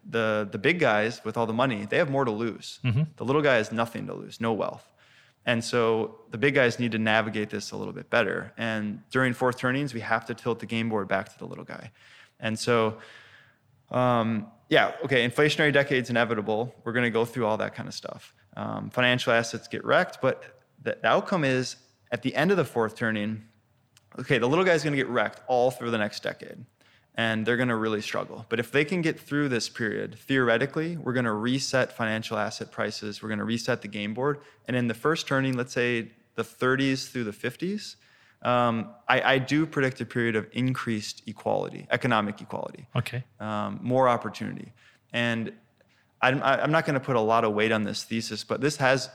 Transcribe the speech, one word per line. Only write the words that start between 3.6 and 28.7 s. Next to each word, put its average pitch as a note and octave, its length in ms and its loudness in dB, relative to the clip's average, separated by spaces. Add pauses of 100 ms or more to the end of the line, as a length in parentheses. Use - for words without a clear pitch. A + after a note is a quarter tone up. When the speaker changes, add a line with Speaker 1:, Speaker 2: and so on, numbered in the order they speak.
Speaker 1:
nothing A2+ 360 -4
to F#2+ 60 -8
lose, F#2+ 260 -14
no A2+ 120 0
wealth. F#2+ 340 -4 (600)
And A#2+ 180 2
so A2+ 540 2 (140)
the A#2 60 -8
big C3+ 180 4
guys B2 240 4
need A#2+ 120 0
to A2+ 60 0
navigate G#2+ 500 2
this G#2 220 -8
a G#2 60 -10
little G2 180 -8
bit - 160 -12
better. F#2+ 480 0
And A2 520 -4
during C3 220 2
fourth A#2+ 240 0
turnings, C3 380 -2
we A2+ 60 -6
have A2+ 260 -2
to A#2+ 80 -6
tilt A#2 240 -4
the A2+ 80 -12
game A2+ 220 -2
board G#2 180 -2
back G2 260 -2
to - 60 -20
the G2 80 -12
little F2 180 -14
guy. - 280 -16 (480)
And A2 180 -4
so, A2+ 400 2 (920)
um, A#2 580 0 (200)
yeah, A#2 240 6 (120)
okay, B2 220 4
inflationary D3+ 460 4
decade's C3+ 380 2
inevitable. A2+ 720 0
We're A#2 100 -6
gonna A#2+ 180 2
go A2+ 140 2
through A#2+ 220 -2
all G#2+ 120 2
that G#2 160 -4
kind - 140 -10
of - 60 -12
stuff. - 400 -14 (220)
Um, G#2+ 320 -6
financial B2 460 2
assets A#2 340 0
get G#2+ 160 -8
wrecked, D#3+ 380 2
but C3 200 0 (400)
the, A2 200 -4
the - 40 0
outcome E3 380 2
is B2+ 320 0 (340)
at - 120 -4
the C3 120 -2
end D#3+ 160 4
of G3+ 60 4
the E3 80 2
fourth A2 320 -2
turning, A2 480 -2 (760)
okay, C3+ 200 0
the A#2 100 2
little E3 160 4
guy's E3 180 4
gonna D3 140 0
get C3+ 120 0
wrecked A2 380 -2
all B2+ 240 2
through B2 200 -6
the A#2 80 0
next G#2 240 -4
decade, - 420 -10 (520)
and A2+ 280 0
they're A#2 140 2
gonna B2 180 2
really A2 240 0
struggle. G#2+ 480 -8
But A#2 100 0
if A#2+ 140 -4